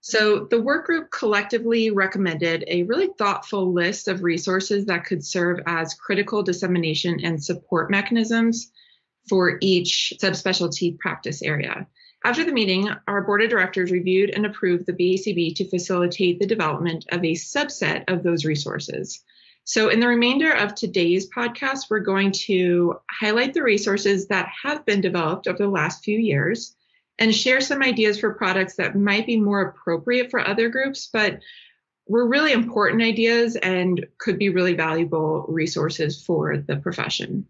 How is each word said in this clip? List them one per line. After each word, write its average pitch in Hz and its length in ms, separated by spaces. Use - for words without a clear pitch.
So 214 440
the 233 160
work 302 240
group 330 240
collectively 220 800
recommended 175 760
a 175 180
really 330 340
thoughtful 196 520
list 180 380
of 185 140
resources 190 640
that 180 180
could 165 180
serve 175 440
as 165 260
critical 202 500
dissemination 175 800
and 160 220
support 165 460
mechanisms 226 800
for 180 320
each 180 560
subspecialty 185 840
practice - 440
area. - 440
After 247 200
the 330 80
meeting, 202 360
our 202 140
board 202 220
of 220 80
directors 185 400
reviewed 185 400
and 208 160
approved 180 400
the 180 80
B 180 200
A - 40
C 190 160
B 170 180
to 185 160
facilitate 175 720
the 202 60
development 170 680
of 175 100
a 165 120
subset 175 760
of 180 140
those 165 240
resources. - 760
So 220 260
in 226 100
the 240 80
remainder 247 420
of 208 240
today's 185 540
podcast, 262 640
we're 214 100
going 196 320
to 175 640
highlight 226 420
the 320 100
resources 202 680
that 185 200
have 202 240
been 202 160
developed 175 440
over 180 120
the 202 100
last 170 340
few 214 160
years 190 560
and 220 160
share 262 260
some 277 220
ideas 214 360
for 208 140
products 190 440
that 170 200
might 202 300
be 233 120
more 202 220
appropriate 240 680
for 247 100
other 226 300
groups, 269 420
but 214 260
were 233 180
really 285 260
important 226 500
ideas 226 540
and 185 500
could 190 220
be 202 100
really 180 240
valuable 160 760
resources 156 760
for 151 340
the 143 200
profession. - 720